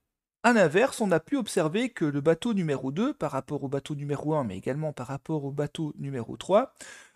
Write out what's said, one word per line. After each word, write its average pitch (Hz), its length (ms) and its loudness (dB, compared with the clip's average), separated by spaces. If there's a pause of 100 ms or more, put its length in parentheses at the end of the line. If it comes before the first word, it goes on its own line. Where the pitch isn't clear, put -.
(460)
À 233 60 8
l'inverse, 208 480 4
on 208 120 0
a 160 100 4
pu - 160 -2
observer 202 520 0
que - 140 -4
le 143 160 0
bateau 165 340 2
numéro 143 380 0
deux, 226 220 0
par 151 180 -4
rapport 139 320 -6
au 139 60 -6
bateau 143 260 -4
numéro 143 400 -2
un, 143 80 0
mais 95 140 -6
également 147 340 -4
par 123 160 -10
rapport 139 380 -6
au 139 60 -6
bateau 147 460 -4
numéro 131 380 -6
trois, 202 380 2 (420)